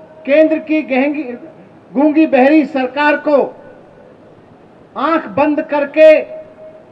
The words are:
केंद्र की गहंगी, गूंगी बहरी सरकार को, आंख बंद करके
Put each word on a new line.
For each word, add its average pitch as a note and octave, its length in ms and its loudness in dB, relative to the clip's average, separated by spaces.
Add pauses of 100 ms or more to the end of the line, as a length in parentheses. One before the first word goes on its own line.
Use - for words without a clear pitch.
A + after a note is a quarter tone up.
(260)
केंद्र D#4 320 2
की D#4 240 -4
गहंगी, C#4 400 -4 (680)
गूंगी D4+ 340 2
बहरी C#4 400 2
सरकार C#4+ 500 -2
को, C#4+ 400 -2 (1400)
आंख D4+ 300 -2
बंद D4 360 -2
करके D4+ 580 4 (720)